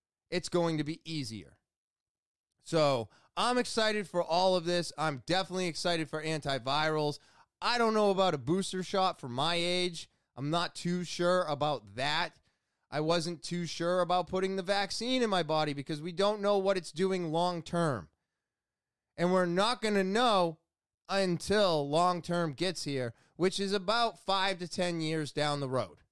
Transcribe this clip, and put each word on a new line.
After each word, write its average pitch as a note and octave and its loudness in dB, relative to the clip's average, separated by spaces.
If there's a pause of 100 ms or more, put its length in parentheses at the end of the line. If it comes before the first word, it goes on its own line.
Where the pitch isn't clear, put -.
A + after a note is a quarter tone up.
(320)
it's F3 -4
going E3+ 2
to D#3 -2
be D3+ -10
easier. A2 -8 (1040)
So C#3 2 (280)
I'm A#3 0
excited G#3+ 0
for F3 -2
all F#3 2
of E3+ -2
this. F3 0
I'm D3 -2
definitely F3+ -2
excited E3 -2
for D#3 -6
antivirals. D3+ 0 (420)
I A3+ 0
don't A3+ 4
know G#3+ 4
about F#3 4
a D3 -2
booster F#3 -2
shot F#3+ 0
for C#3 -10
my C#3+ 0
age. F3 -2 (260)
I'm C#3 -4
not E3+ 0
too F3 -2
sure F3 2
about C#3 -2
that. D3+ -2 (500)
I D3 -4
wasn't E3 -2
too F3 -4
sure F3 0
about F3 0
putting F#3+ -2
the F#3+ -4
vaccine G3+ 0
in A3+ 2
my F3+ 2
body D#3 0
because C#3+ -6
we E3+ -8
don't G3+ 0
know G3+ 4
what G3 2
it's E3+ -6
doing F3+ -2
long F3 0
term. D3 -2 (1040)
And F3 2
we're F#3 4
not G3 2
gonna G#3 2
know G3 2 (520)
until F#3 2
long F3 2
term E3+ 0
gets E3 -4
here, C3 -4 (240)
which F#3 0
is G3 -2
about G#3 0
five F#3+ 0
to F3 -8
ten F3 -2
years D#3 -2
down D3 -2
the C#3 -4
road. A#2+ -4